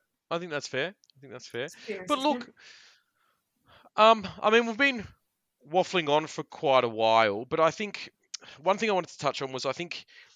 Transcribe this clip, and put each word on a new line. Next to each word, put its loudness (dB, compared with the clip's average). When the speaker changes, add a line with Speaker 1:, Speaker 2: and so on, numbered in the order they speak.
Speaker 1:
I -4
think -12
that's -8
fair. -4
I -20
think -20
that's -16
fair. -8
Speaker 2:
It's -12
a -20
fair -12
Speaker 1:
But -2
look, 0
Speaker 2:
assessment. -14
Speaker 1:
um, 6
I 2
mean, 4
we've -6
been 0
waffling 0
on 2
for -10
quite 2
a 0
while, 2
but -2
I 6
think -8
one 0
thing 0
I 2
wanted -2
to -20
touch -4
on -6
was -6
I -2
think -12